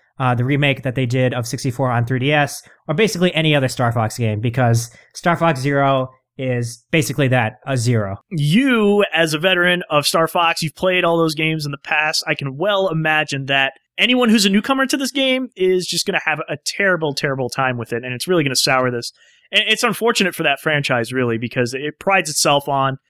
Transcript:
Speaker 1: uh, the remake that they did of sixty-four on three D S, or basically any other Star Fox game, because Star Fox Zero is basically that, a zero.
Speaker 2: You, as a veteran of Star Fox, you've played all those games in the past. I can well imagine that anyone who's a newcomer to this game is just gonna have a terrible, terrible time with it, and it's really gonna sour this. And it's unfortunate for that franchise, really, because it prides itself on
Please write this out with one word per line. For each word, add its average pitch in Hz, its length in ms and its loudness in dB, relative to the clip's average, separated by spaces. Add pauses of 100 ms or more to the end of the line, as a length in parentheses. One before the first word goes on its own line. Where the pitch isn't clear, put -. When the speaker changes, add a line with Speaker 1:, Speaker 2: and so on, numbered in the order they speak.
(180)
Speaker 1:
uh, 127 160 2
the 120 100 0
remake 139 380 2
that 131 120 -4
they 131 120 -2
did 127 280 0
of 120 120 -4
sixty-four 127 440 -4
on 117 140 0
three 127 140 -2
D 135 140 0
S, 147 300 0 (260)
or 156 60 -2
basically 180 400 2
any 156 200 2
other 135 140 2
Star 120 240 0
Fox 110 260 0
game, 107 220 -2
because 117 500 2 (240)
Star 175 220 0
Fox 165 240 0
Zero 139 480 2 (300)
is 123 520 -4
basically 147 380 0
that, 120 380 0
a 139 100 -2
zero. 110 400 0 (140)
Speaker 2:
You, 202 840 2
as 160 220 2
a 156 40 -2
veteran 175 520 2
of 147 160 2
Star 170 200 2
Fox, 170 360 0
you've 160 120 -4
played 180 300 0
all 170 140 2
those 160 160 2
games 160 320 -2
in 143 60 -6
the 139 60 -12
past. 156 480 -2
I 156 80 0
can 139 220 -8
well 190 320 0
imagine 156 580 -2
that 135 280 0 (240)
anyone 247 300 2
who's 214 180 4
a 208 40 2
newcomer 269 360 0
to 277 100 -2
this 269 160 -4
game 262 420 -2
is 185 320 0
just - 200 -4
gonna 185 180 -2
have 151 240 -2
a 156 160 -6
terrible, 170 500 -2
terrible 135 360 -4
time 131 260 -2
with 117 160 -8
it, 117 100 -4
and 127 100 -8
it's 123 140 -8
really 175 160 2
gonna 131 140 0
sour 131 340 0
this. 120 220 -8 (380)
And 208 160 2
it's 214 160 0
unfortunate 214 520 0
for - 80 -6
that 143 180 0
franchise, 139 500 0
really, 123 280 0
because 120 340 -4
it 143 260 -8
prides 190 300 0
itself 147 400 0
on 135 300 0 (120)